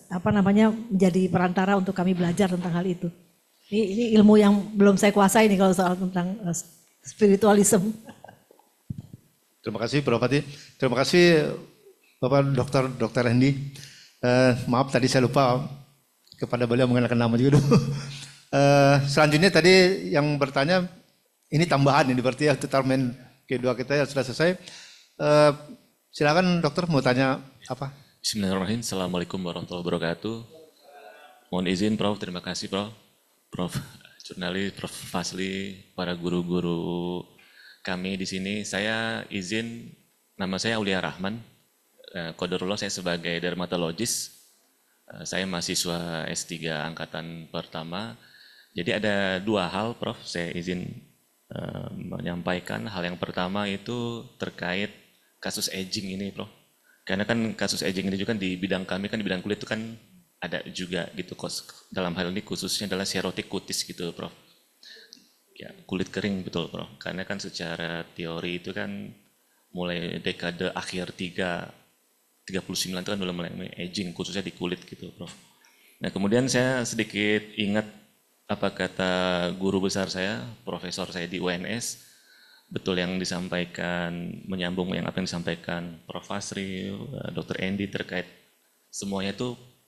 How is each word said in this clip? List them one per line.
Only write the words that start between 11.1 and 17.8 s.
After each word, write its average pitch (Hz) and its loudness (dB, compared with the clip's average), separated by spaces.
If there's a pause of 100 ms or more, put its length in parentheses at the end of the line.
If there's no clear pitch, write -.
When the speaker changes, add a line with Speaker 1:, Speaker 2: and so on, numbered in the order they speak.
Speaker 2:
Bapak 139 4
Dokter, 131 2 (120)
Dokter 117 0
Hendy. 131 4 (480)
Eh, 127 6 (160)
maaf 131 4
tadi 131 2
saya 123 6
lupa 131 2 (720)
kepada 123 -2
beliau 123 4
mengenalkan 120 2
nama 117 4
juga 139 6
dulu. - 4
<laughs> - 0 (320)